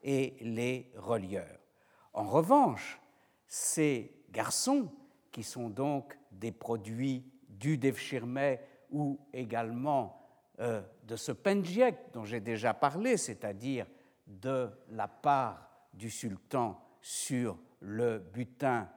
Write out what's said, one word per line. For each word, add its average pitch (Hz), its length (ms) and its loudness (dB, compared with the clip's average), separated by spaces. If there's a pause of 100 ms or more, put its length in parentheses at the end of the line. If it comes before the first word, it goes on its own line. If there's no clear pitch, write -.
et 135 380 0
les 117 540 -2
relieurs. 95 640 -4 (540)
En 104 140 -2
revanche, 165 760 4 (460)
ces - 680 0 (160)
garçons, 202 600 0 (400)
qui 113 120 -10
sont 117 260 -6
donc 135 480 -4 (140)
des 101 200 -6
produits 117 760 -2 (220)
du 131 300 0
Devshirme 127 800 0 (340)
ou 143 280 0 (140)
également, 120 840 -2 (440)
euh, 113 220 -2 (220)
de 113 120 -10
ce - 160 -6
penjek 196 800 2
dont 113 120 -8
j'ai 110 160 -4
déjà 110 320 2
parlé, 185 440 2
c'est-à-dire 110 680 -4 (400)
de 120 420 -2 (200)
la 107 180 -4
part 131 600 2 (240)
du 104 160 -8
sultan 107 680 -4 (220)
sur 120 560 -2 (220)
le 110 400 0
butin 117 760 -2